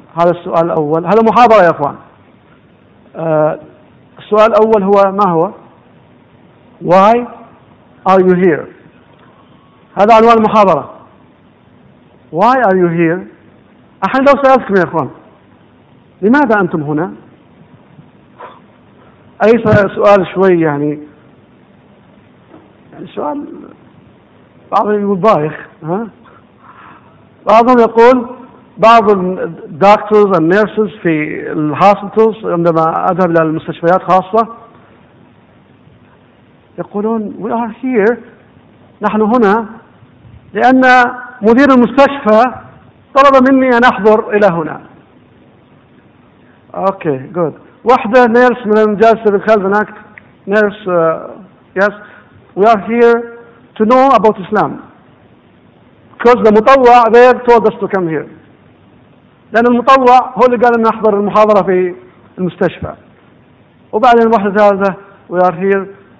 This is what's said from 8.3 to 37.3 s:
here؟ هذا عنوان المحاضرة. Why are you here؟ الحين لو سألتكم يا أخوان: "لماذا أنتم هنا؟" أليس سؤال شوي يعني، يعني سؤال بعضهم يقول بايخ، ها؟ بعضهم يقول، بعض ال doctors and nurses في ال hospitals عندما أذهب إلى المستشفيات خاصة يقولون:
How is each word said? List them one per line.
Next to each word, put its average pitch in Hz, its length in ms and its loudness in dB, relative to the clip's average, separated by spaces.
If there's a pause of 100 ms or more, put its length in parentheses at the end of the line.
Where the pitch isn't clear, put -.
here؟ 180 300 0 (1300)
هذا 208 160 4
عنوان 226 220 4
المحاضرة. 196 560 0 (1400)
Why 220 200 0
are 220 200 0
you 180 120 0
here؟ 170 320 -2 (840)
الحين 240 180 -2
لو 277 220 2
سألتكم 262 340 2
يا 180 60 2
أخوان: 143 260 -6 (1120)
"لماذا 226 400 0
أنتم 170 220 -6
هنا؟" 151 300 -6 (2250)
أليس 220 260 2 (260)
سؤال 202 380 2
شوي 180 280 0
يعني، 147 380 -4 (1900)
يعني - 140 -20
سؤال 294 380 -10 (1300)
بعضهم 208 300 -2
يقول 202 160 -2
بايخ، 165 360 0 (300)
ها؟ 190 240 -8 (1400)
بعضهم 240 280 4
يقول، 233 500 2 (480)
بعض 214 340 4
ال 180 420 -4 (320)
doctors 208 520 2
and 165 160 0
nurses 208 480 -2
في 156 400 -6 (100)
ال 151 240 -6
hospitals 202 680 0
عندما 170 680 -2
أذهب 180 200 -2
إلى 165 100 0
المستشفيات 165 640 -4
خاصة 185 440 -2 (2250)
يقولون: 208 600 -8